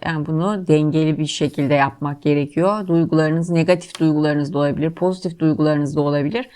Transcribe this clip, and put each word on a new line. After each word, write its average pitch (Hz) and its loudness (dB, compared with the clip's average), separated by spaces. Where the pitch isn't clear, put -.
yani 151 -4
bunu 175 -2
dengeli 151 2
bir 156 -2
şekilde 147 -2
yapmak 143 -2
gerekiyor. 160 0
Duygularınız, 165 2
negatif 170 0
duygularınız 151 0
da 143 -2
olabilir, 143 0
pozitif 180 -4
duygularınız 151 0
da 151 0
olabilir. 147 -2